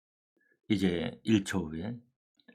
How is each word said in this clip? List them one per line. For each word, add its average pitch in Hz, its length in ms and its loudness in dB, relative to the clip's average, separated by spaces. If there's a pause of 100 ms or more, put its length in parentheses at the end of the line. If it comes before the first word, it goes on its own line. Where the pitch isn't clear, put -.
(680)
이제 90 540 0
일 107 200 4
초 90 240 -4
후에 85 280 -6 (600)